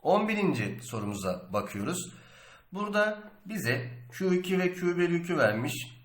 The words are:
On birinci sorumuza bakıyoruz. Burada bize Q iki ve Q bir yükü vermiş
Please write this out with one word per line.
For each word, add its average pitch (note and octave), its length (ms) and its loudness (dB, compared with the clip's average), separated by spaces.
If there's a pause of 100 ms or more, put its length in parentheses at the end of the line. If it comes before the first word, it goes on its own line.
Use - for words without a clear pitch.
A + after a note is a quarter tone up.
On G#3 260 4
birinci D3+ 540 0
sorumuza G2+ 600 -4 (100)
bakıyoruz. G#2 600 -2 (600)
Burada G#3 460 0 (280)
bize B2+ 440 -2 (220)
Q F#3 240 2
iki F3+ 220 0
ve F3+ 140 2
Q F3 260 0
bir F3 100 4
yükü E3+ 300 0
vermiş A2+ 360 4 (300)